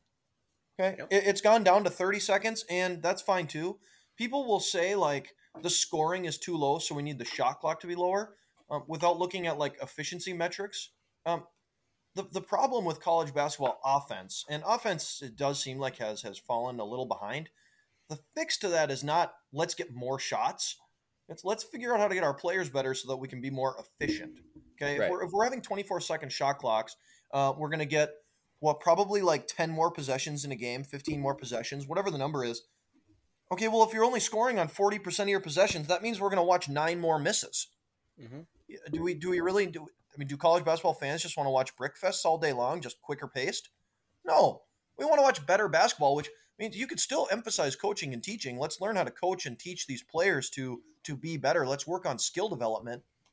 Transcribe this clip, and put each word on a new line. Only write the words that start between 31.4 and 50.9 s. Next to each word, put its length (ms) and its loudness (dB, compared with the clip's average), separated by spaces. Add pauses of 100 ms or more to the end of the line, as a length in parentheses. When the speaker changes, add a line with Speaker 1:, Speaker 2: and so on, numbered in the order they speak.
Speaker 1:
whatever 240 0
the 60 -4
number 280 -2
is. 180 -4 (880)
Okay, 160 0
well, 140 4
if 100 6
you're 120 4
only 160 4
scoring 380 2
on 100 2
forty 300 2
percent 300 0
of 20 2
your 100 4
possessions, 480 2
that 140 2
means 160 -2
we're 120 0
gonna 120 4
watch 240 4
nine 340 0
more 180 2
misses. 500 0 (500)
Speaker 2:
Mm-hmm. 220 -16 (280)
Speaker 1:
Yeah, 100 -18 (120)
do 120 -2
we, 120 0
do 140 -4
we 120 2
really 260 2
do, 160 -10
I 340 -20
mean, 120 -6
do 100 -6
college 260 6
basketball 300 2
fans 280 -2
just 140 -4
wanna 140 0
watch 260 2
brick 180 -4
fests 300 -2
all 140 4
day 160 2
long, 260 0
just 220 -10
quicker 260 -6
paced? 400 -4 (560)
No, 380 4 (360)
we 60 -2
wanna 180 6
watch 240 4
better 220 4
basketball, 460 4
which 160 -4 (280)
means 180 -6
you 120 -4
could 100 -4
still 320 0
emphasize 460 0
coaching 360 -4
and 100 -8
teaching. 360 -8
Let's 220 -4
learn 160 -2
how 80 2
to 80 -4
coach 340 -2
and 100 -8
teach 300 -10
these 160 -6
players 480 0
to, 320 -6 (220)